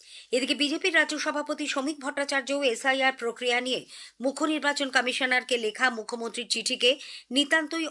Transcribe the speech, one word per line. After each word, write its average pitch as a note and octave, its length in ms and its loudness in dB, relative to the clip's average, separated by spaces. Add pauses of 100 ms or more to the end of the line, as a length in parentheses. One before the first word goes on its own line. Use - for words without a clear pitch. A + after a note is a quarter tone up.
(320)
এদিকে C4 240 2
বিজেপির D#4 400 0
রাজ্য D4+ 240 2
সভাপতি D4 480 -4
শ্রমিক C#4+ 320 -4
ভট্টাচার্য C#4 540 -2
এসআইআর C4 600 2
প্রক্রিয়া A#3+ 480 -2
নিয়ে A#3+ 240 -4 (360)
মুখ্য C4+ 240 0
নির্বাচন C#4+ 440 0
কমিশনারকে B3+ 680 2
লেখা A3 320 2
মুখ্যমন্ত্রীর A#3 580 -6
চিঠিকে B3 520 2 (320)
নিতান্তই D4+ 600 2